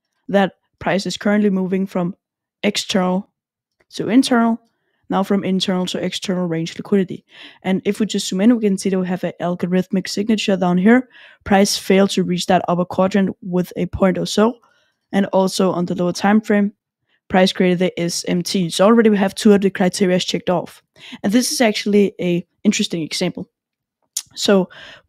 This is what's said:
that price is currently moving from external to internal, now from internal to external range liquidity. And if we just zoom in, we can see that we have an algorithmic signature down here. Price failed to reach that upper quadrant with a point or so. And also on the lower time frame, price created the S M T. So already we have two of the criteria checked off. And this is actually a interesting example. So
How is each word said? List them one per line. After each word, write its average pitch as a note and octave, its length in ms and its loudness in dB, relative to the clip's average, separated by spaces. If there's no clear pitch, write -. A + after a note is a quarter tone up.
that F#3+ 260 2
price F3+ 260 -2
is F3+ 100 -6
currently G#3 340 0
moving F#3+ 360 -2
from F3+ 280 -4
external F#3 680 -2
to - 140 -6
internal, A#3 500 2
now F#3 140 0
from G3 220 -2
internal F#3 420 -2
to - 180 -8
external F3+ 420 -6
range E3 320 -6
liquidity. - 460 -2
And F#3 220 -2
if G3+ 160 -4
we A3 60 0
just G3 220 -4
zoom F#3 120 -4
in, A#3 140 6
we A3+ 80 -2
can G3 160 0
see G3 120 -4
that F#3 100 0
we F3+ 60 -4
have F3+ 180 -4
an E3+ 160 -6
algorithmic F3+ 680 -2
signature G#3 480 -2
down F3+ 220 0
here. A#3 300 4
Price G3 320 2
failed G3 340 2
to F#3+ 120 0
reach F3 240 -4
that F#3 220 2
upper F3 160 0
quadrant F#3+ 580 0
with F3+ 340 -4
a F3+ 100 -2
point F#3 320 0
or E3+ 80 -4
so. A3 320 0
And G3 200 0
also F#3+ 400 0
on F3 140 -2
the F3 100 -6
lower F3+ 160 -2
time G#3 280 2
frame, G3+ 320 0
price F#3+ 240 2
created F3+ 280 0
the F3+ 200 -2
S E3+ 280 -6
M F3+ 140 -2
T. F3 280 -2
So - 140 2
already A3+ 260 6
we G3+ 80 2
have G3 160 0
two - 180 4
of G3+ 80 6
the G3 100 2
criteria F3+ 500 0
checked - 280 -6
off. - 340 -4
And G3+ 100 -2
this A#3+ 200 2
is - 80 -6
actually G#3 600 2
a F3 260 -2
interesting G3 400 0
example. F3+ 480 -6
So G3 360 2